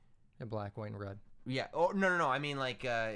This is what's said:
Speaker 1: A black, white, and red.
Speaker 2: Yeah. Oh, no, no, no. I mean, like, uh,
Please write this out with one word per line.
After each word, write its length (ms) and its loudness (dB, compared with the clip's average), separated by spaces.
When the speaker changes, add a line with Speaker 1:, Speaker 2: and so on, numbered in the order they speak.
Speaker 1:
A 40 -6
black, 320 -4
white, 140 -6
and 80 -8
red. 200 -6
Speaker 2:
Yeah. 280 -2
Oh, 200 4
no, 160 4
no, 80 4
no. 100 4
I 120 2
mean, 180 -2
like, 280 -2
uh, 300 2